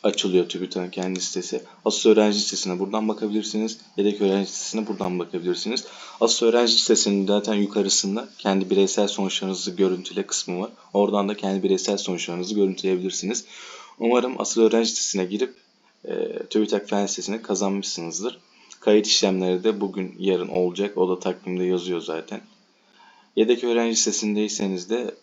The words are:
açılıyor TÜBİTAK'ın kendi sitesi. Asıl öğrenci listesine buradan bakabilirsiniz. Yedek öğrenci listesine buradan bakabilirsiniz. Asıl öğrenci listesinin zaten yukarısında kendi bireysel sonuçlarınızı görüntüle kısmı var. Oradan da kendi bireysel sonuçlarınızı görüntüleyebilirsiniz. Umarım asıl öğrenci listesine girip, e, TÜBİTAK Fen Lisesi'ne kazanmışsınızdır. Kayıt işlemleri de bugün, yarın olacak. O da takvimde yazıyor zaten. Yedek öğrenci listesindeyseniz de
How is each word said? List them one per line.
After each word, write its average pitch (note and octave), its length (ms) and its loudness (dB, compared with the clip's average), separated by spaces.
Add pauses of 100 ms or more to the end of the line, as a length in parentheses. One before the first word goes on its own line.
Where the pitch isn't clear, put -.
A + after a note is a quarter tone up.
açılıyor F#2 460 2
TÜBİTAK'ın F2+ 400 -6
kendi F#2 320 -4
sitesi. - 400 -6 (240)
Asıl A2 240 4
öğrenci G#2+ 280 6
listesine F#2+ 420 -4
buradan G#2+ 280 -2
bakabilirsiniz. G#2+ 680 -4 (200)
Yedek G2+ 240 0
öğrenci G2 260 2
listesine - 400 -6
buradan F#2 320 -4
bakabilirsiniz. F2 680 -4 (360)
Asıl A#2 240 2
öğrenci A#2 280 4
listesinin G2+ 540 4
zaten G#2 260 2
yukarısında G2+ 840 0
kendi F#2+ 320 0
bireysel G2 380 4
sonuçlarınızı F#2+ 640 -4
görüntüle F#2 560 0
kısmı - 320 -4
var. A2 100 -4 (240)
Oradan G2+ 360 2
da G#2 80 -4
kendi F#2+ 260 -2
bireysel G2 340 2
sonuçlarınızı F2+ 580 -6
görüntüleyebilirsiniz. F#2+ 920 -2 (540)
Umarım A#2+ 420 2
asıl A2+ 200 0
öğrenci A2+ 280 4
listesine - 360 -2
girip, G#2 280 -4 (520)
e, - 80 -6 (360)
TÜBİTAK G#2 400 0
Fen G2+ 140 0
Lisesi'ne G2 380 -6
kazanmışsınızdır. G2 960 -4 (400)
Kayıt G#2 280 6
işlemleri F#2 560 2
de G#2+ 180 0
bugün, F#2+ 380 -4
yarın F2+ 280 2
olacak. F2+ 500 0
O F#2 120 4
da F2+ 100 0
takvimde F2+ 440 -4
yazıyor F2+ 380 0
zaten. E2 400 -8 (920)
Yedek A#2 280 4
öğrenci A#2 280 2
listesindeyseniz G#2 960 -2
de A#2 340 -2